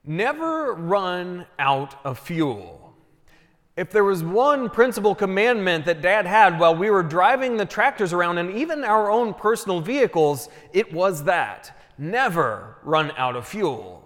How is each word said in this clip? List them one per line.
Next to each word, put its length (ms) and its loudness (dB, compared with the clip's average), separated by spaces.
Never 680 -4
run 720 -4
out 360 -2
of 140 -6
fuel. 760 -6
If 160 -6
there 120 4
was 200 0
one 460 2
principal 440 2
commandment 720 0
that 160 0
Dad 240 2
had 340 6
while 160 6
we 140 0
were 140 4
driving 540 2
the 80 -2
tractors 460 0
around 260 0
and 180 -4
even 280 -4
our 280 2
own 220 0
personal 480 -2
vehicles, 680 0
it 200 0
was 320 -2
that. 520 -4
Never 880 -2
run 340 0
out 180 -4
of 120 -8
fuel. 580 -6